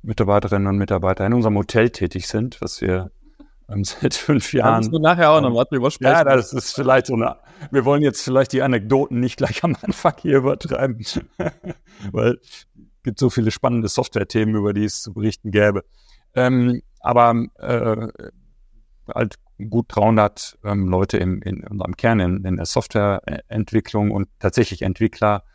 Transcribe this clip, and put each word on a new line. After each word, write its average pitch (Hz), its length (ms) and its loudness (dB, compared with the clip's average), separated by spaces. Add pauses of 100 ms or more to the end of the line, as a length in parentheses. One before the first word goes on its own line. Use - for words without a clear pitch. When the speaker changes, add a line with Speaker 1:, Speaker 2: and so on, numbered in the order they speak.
Speaker 1:
Mitarbeiterinnen 101 640 2
und 98 100 0
Mitarbeiter 95 480 0
in 107 80 2
unserem 110 240 2
Hotel 113 340 2
tätig 92 360 -6
sind, 117 340 -6
was - 200 -10
wir, 92 300 -2 (580)
ähm, 101 140 -4
<laughs> - 0 -
seit - 320 -4
fünf - 360 0
Speaker 2:
Da 135 60 0
Speaker 1:
Jahren 113 220 4
Speaker 2:
müssen 113 140 -2
wir - 60 0
nachher 160 320 4
auch 156 100 6
noch 135 80 0
Speaker 1:
ähm, 117 60 -2
Speaker 2:
mal 123 100 2
drüber 131 260 0
sprechen. 131 200 2
Speaker 1:
Ja, 165 120 6
das 135 300 2
ist 131 200 -6
vielleicht 131 340 2
so 135 60 -4
eine, 117 220 -2 (360)
wir 135 140 2
wollen 143 160 4
jetzt 143 220 0
vielleicht 131 300 2
die 131 80 2
Anekdoten 127 580 0
nicht 123 180 -2
gleich - 260 -4
am 165 180 0
Anfang - 400 -2
hier 147 160 2
übertreiben, 131 680 -2 (500)
<laughs> - 560 -14
weil - 300 0
es - 260 -20 (360)
gibt 113 160 -6
so 127 100 4
viele 110 220 0
spannende 120 360 -2
Software-Themen, 110 680 -2
über 104 180 0
die 104 120 0
es - 180 -6
zu 104 100 -14
berichten 104 380 -4
gäbe. 104 320 4 (500)
Ähm, 123 480 2 (180)
aber, 120 460 4 (140)
äh, 113 480 -2 (1080)
halt - 220 -4 (340)
gut 117 200 -2
dreihundert, 107 720 2
ähm, 101 240 -2
Leute 92 300 0
im, 92 240 -2
in - 240 -8
unserem 101 320 -8
Kern 117 220 2
in, 92 260 -2
in 92 120 -2
der 87 80 -6
Softwareentwicklung 104 1500 -2
und 101 180 -4 (100)
tatsächlich 101 440 0
Entwickler 104 600 0 (120)